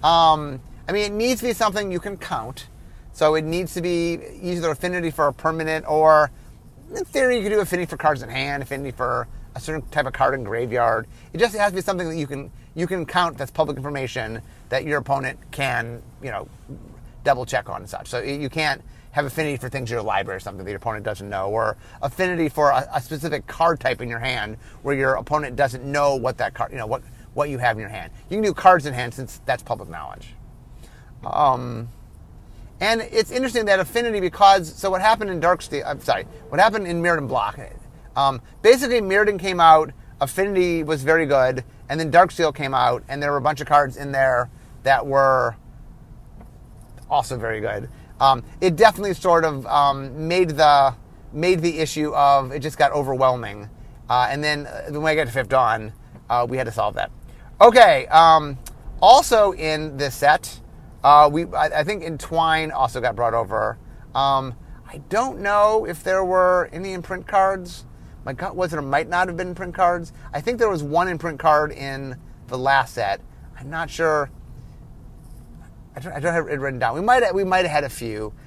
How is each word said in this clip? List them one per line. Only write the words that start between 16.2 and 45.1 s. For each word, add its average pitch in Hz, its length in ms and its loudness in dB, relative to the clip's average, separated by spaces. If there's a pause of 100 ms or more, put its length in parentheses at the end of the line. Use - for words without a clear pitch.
you 135 80 -10
know, 98 180 -10 (760)
double 127 220 2
check 113 240 -6
on 98 140 -10
and 98 60 -18
such. - 200 -14
So 123 140 -4
you 139 260 -6
can't 151 340 -4 (300)
have 147 140 -2
affinity 147 320 -4
for 127 100 -10
things 120 220 -6
in 117 40 -6
your 113 80 -4
library 98 360 -4
or - 20 -12
something 95 240 -12
that 101 60 -10
your 98 80 -8
opponent 107 260 -8
doesn't 101 240 -8
know, 98 220 -4
or 110 260 -2 (240)
affinity 175 480 -2
for 147 220 2
a, 135 240 0
a 147 60 -2
specific 147 460 -8
card 165 320 0
type 127 220 -2
in 123 80 -8
your 117 100 -8
hand 113 380 -6 (260)
where 139 120 -2
your 135 200 2
opponent 135 400 -4
doesn't 127 300 -2
know 143 320 0
what 123 220 -4
that 107 160 -4
card, - 180 -6
you 135 60 -10
know, 113 80 -8
what, 123 160 -6 (320)
what 147 160 -2
you 131 80 -6
have 120 180 0
in 110 40 -10
your 98 100 -10
hand. 90 200 -12 (200)
You 185 80 -4
can 220 60 0
do 190 100 0
cards 180 320 6
in 139 80 -6
hand 123 180 -6
since - 320 -14
that's 127 180 -4
public 110 280 -8
knowledge. 71 380 -16 (960)
Um, 123 640 -2 (920)
and 220 220 0
it's - 280 -2
interesting 240 360 -2
that 196 140 4
affinity, 226 400 -2
because, 185 540 4
so 196 160 -4
what 185 120 0
happened 214 280 2
in 175 120 -4
Darksteel, 165 440 0
I'm 139 140 -6
sorry, 98 240 -2 (240)
what 143 100 -6
happened 208 280 4
in 170 160 -4
Mirrodin 165 260 0
Block, 113 320 -4 (560)
um, 135 240 0 (220)
basically 247 380 6
Mirrodin 202 380 2
came 180 220 -2
out, 160 320 8 (280)
affinity 180 640 0
was 151 200 -2
very 160 240 2
good, 131 380 2 (240)
and 156 120 -4
then 160 100 -4
Darksteel 170 440 4
came 135 200 -6
out, 123 340 2
and 143 140 -6
there 147 80 0
were 147 80 0
a 131 40 -6
bunch 147 180 -2
of 143 60 -8
cards 143 300 4
in 143 160 -8
there 131 380 2 (320)
that 131 240 2
were 135 500 2 (1500)